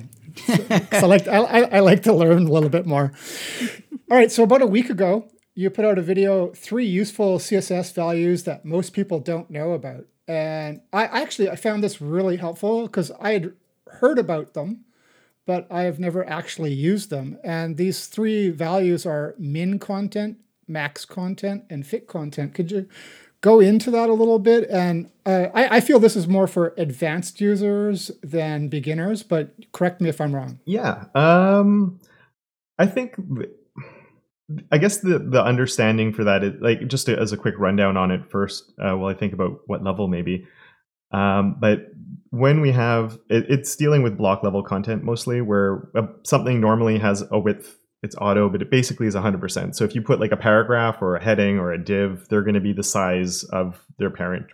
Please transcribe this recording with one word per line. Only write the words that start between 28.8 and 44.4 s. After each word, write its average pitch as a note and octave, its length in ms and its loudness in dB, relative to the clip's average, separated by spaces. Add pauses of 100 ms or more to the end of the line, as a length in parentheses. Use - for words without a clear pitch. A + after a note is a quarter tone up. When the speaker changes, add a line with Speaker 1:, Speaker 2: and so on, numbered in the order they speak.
Speaker 1:
but D#3 320 -2 (180)
correct F3+ 300 -2
me E3+ 80 2
if D3 100 -4
I'm D3+ 140 -2
wrong. C3 320 -8
Speaker 2:
Yeah. E3+ 480 -4
Um, F#3+ 840 4 (800)
I F#3 80 4
think B3 280 -4
th-, D3 360 -8 (1200)
I D#3 80 6
guess G3+ 220 2
the, F3 180 2
the B2+ 240 2
understanding A2+ 680 2
for A2 120 -4
that G2 200 4
is, G2+ 160 -2
like, A#2 280 0
just C3 180 -4
to, A#2 140 0
as G#2 140 -2
a G2+ 40 -4
quick G#2 220 -2
rundown G2 380 2
on F#2 120 2
it F#2 220 -4
first, - 480 -6
uh, F#2+ 180 -2
while F#2+ 140 -4
I F#2+ 40 -8
think G2 180 -4
about F#2 340 -4
what G2 160 -6
level G2 240 -2
maybe. F2+ 400 -4 (640)
Um, G2+ 480 0
but G#2+ 320 0 (400)
when C3+ 300 2
we C#3 100 2
have, A#2 460 0 (120)
it, A2+ 180 2
it's C3+ 280 -2
dealing D3 280 2
with G#2 140 -2
block G2 260 0